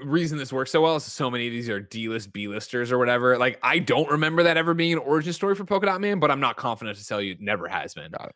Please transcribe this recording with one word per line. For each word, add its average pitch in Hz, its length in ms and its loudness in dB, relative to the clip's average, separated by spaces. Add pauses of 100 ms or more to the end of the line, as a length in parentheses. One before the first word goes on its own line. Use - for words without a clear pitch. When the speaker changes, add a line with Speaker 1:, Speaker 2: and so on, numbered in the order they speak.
Speaker 1:
reason 156 360 0
this 131 140 -8
works 131 180 -2
so 160 100 4
well 160 140 6
is 147 80 -2
so - 260 -4
many 120 180 -2
of 117 60 -6
these 117 160 -6
are 101 100 -2
D-list, 110 540 -6
B-listers 107 580 -4
or 127 60 2
whatever. 123 400 4
Like, 127 240 0
I 139 180 2
don't 135 300 2
remember 156 340 2
that 165 140 4
ever 165 160 2
being 165 200 2
an 160 60 2
origin 156 340 0
story 196 200 0
for 196 100 -4
Polka 202 240 0
Dot 190 140 0
Man, 202 180 0
but 147 120 4
I'm 139 80 0
not 127 180 0
confident 110 400 -6
to 104 80 -14
tell 104 160 -2
you 95 120 -4
it 87 80 -14
never 98 260 -2
has 85 260 -6
been. 76 180 -16
Speaker 2:
Got - 180 -12
it. - 60 -16